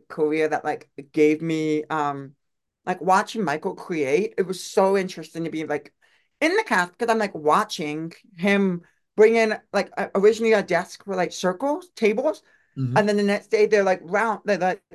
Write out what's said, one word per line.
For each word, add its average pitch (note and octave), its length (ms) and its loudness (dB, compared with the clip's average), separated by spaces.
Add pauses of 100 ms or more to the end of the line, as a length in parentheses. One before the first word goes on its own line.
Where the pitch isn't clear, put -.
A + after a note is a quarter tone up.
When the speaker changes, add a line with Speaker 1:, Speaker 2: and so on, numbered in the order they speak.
Speaker 1:
career D#3 380 0
that, D3+ 180 -4
like, D3 240 -6 (220)
gave D3+ 320 4
me, D#3 480 -2
um, C#3+ 460 -4 (500)
like, F3+ 140 -6
watching G3+ 420 0
Michael A3 320 -4
create. D#3 640 -2
It F#3+ 80 -2
was F3+ 160 -10
so G3 340 2
interesting E3+ 460 -6
to D#3+ 80 -6
be, D#3 140 -6
like, D3 280 -6 (480)
in E4 160 0
the A4 80 0
cast, F3+ 340 -2
'cause A#3 100 -2
I'm, A3+ 100 2
like, G#3 160 -2
watching D#3+ 760 -2 (240)
him F#3+ 460 0 (340)
bring A3+ 200 6
in, A3 200 2 (160)
like, G3+ 240 -2
uh, G3 180 -4
originally A3 400 4
a G3 80 2
desk F3+ 420 -4
for, G3 100 -8
like, F3 160 0
circles, C#4 640 -4
tables. A3+ 480 0 (340)
Speaker 2:
Mm-hmm. C3 200 -4
Speaker 1:
And G#3 120 4
then G#3 80 2
the G#3 60 2
next G3+ 260 -2
day G#3 180 2
they're, G3+ 180 2
like, F#3 180 2
round, G3+ 420 -2
they're, G3 140 0
like, F3+ 240 -2 (120)